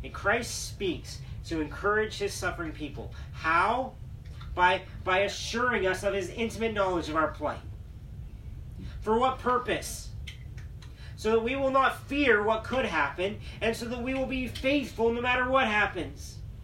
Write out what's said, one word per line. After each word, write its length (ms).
and 100
Christ 540
speaks 520
to 160
encourage 560
his 160
suffering 400
people. 400
How? 640
By, 280
by 140
assuring 680
us 160
of 100
his 140
intimate 460
knowledge 340
of 80
our 140
plight. 320
For 180
what 220
purpose? 720
So 160
that 120
we 120
will 160
not 360
fear 360
what 220
could 180
happen, 560
and 120
so 120
that 180
we 100
will 120
be 220
faithful 680
no 80
matter 280
what 180
happens. 720